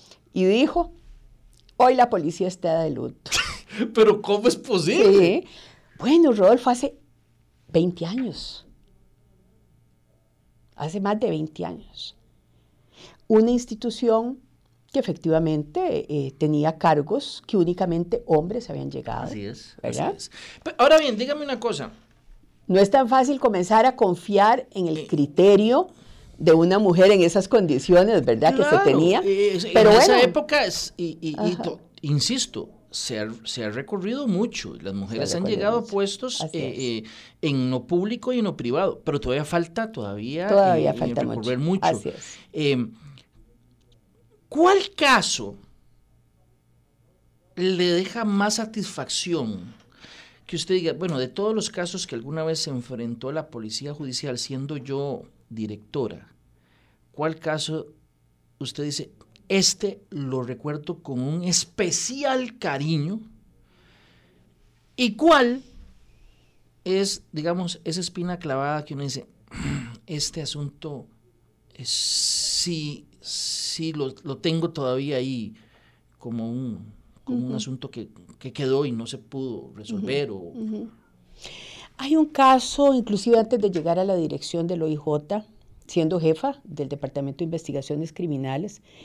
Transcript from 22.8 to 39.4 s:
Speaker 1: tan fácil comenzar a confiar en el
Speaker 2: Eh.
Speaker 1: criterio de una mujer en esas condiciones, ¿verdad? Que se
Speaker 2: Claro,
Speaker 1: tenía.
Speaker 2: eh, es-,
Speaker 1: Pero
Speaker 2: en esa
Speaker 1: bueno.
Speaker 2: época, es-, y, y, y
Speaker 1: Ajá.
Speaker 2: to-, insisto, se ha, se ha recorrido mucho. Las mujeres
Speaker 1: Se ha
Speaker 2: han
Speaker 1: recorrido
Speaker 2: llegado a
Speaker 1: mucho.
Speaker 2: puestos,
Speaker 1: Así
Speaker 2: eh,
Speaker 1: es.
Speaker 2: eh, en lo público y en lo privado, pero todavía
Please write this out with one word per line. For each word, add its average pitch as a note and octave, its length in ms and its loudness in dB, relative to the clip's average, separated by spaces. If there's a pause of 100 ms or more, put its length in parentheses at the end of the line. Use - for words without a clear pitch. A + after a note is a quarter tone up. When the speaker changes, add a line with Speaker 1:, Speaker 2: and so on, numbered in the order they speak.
Speaker 1:
tan C4+ 180 6
fácil C4 320 4
comenzar G#3+ 460 4
a B3+ 100 2
confiar G3+ 760 2
en F#3 140 -2
el D#3+ 120 -2
Speaker 2:
Eh. D#3 100 -10
Speaker 1:
criterio G3+ 800 6 (500)
de D#3+ 140 6
una F3 260 6
mujer F#3+ 320 6
en G3 120 6
esas F3+ 260 2
condiciones, F3+ 760 4
¿verdad? A#2 300 4
Que C4 80 2
se D4 60 2
Speaker 2:
Claro, F#4 160 4
Speaker 1:
tenía. F3 400 4
Speaker 2:
eh, G3 320 2
es-, F3+ 160 -4
Speaker 1:
Pero G#3+ 180 8
Speaker 2:
en G#3+ 60 10
esa D#4 160 8
Speaker 1:
bueno. B3 160 6
Speaker 2:
época, C4 360 0
es-, - 320 -6
y, E3 240 -8
y, D#3+ 100 -6
y D#3+ 240 -2
Speaker 1:
Ajá. E3+ 80 -8
Speaker 2:
to-, - 180 -8 (220)
insisto, D3 680 -4 (240)
se - 260 -8
ha, G#2+ 100 -6 (140)
se - 220 -8
ha G#2+ 60 -6
recorrido G3+ 580 -6
mucho. F#3+ 520 -4
Las F#2+ 140 -10
mujeres G2+ 360 -6
Speaker 1:
Se - 40 -6
ha E3+ 40 -4
Speaker 2:
han F3+ 40 -4
Speaker 1:
recorrido G3 160 -2
Speaker 2:
llegado A3 200 0
a - 20 0
Speaker 1:
mucho. A3+ 120 -12
Speaker 2:
puestos, G3 480 -4
Speaker 1:
Así E3 180 -8
Speaker 2:
eh, C#3 120 -4
Speaker 1:
es. - 80 -10
Speaker 2:
eh, A#2 320 -6 (320)
en C3+ 300 -2
lo B2+ 160 -6
público G#3 440 -2
y B3+ 60 0
en A3+ 60 0
lo E3 120 -4
privado, F3 480 -2
pero C#3+ 160 -2
todavía C3+ 240 -2